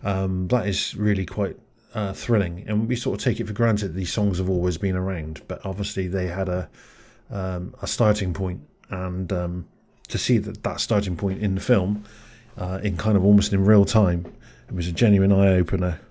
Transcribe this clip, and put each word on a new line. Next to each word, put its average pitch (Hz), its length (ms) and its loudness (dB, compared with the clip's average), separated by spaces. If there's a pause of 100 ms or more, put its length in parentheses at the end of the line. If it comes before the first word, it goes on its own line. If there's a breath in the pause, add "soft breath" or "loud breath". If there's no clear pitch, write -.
Um, 95 460 -2
that 107 180 2
is - 260 -4
really 98 320 0
quite, 95 320 -4 (360)
uh, 104 180 -4
thrilling. 95 560 -2
And 110 200 0
we 113 100 -2
sort 101 200 -4
of - 60 -8
take 120 160 0
it 104 80 -4
for 104 60 -6
granted 104 340 0
that 82 60 -6
these 90 180 -4
songs 101 280 0
have 92 100 0
always 90 280 0
been 92 200 -2
around, 87 500 -6
but - 180 -10
obviously 95 440 -4
they 92 180 -2
had 90 220 -4
a, 87 200 -4 (600 loud breath)
um, 92 500 -6
a - 60 -8
starting 104 460 0
point, 92 280 -4 (280)
and, 92 420 -4
um, 87 360 -4 (420)
to - 80 -6
see 120 200 2
that, 101 260 -6
that 87 180 -4
starting 101 340 0
point 95 260 -4
in 95 140 0
the 95 60 -4
film, 104 420 0 (540 loud breath)
uh, 92 260 -6
in 95 140 -2
kind 104 180 2
of 92 80 4
almost 101 300 6
in 98 100 4
real 101 220 8
time, 90 400 2 (420 loud breath)
it - 80 -8
was 85 120 -2
a 87 40 -2
genuine 98 400 6
eye-opener. 92 680 2 (120)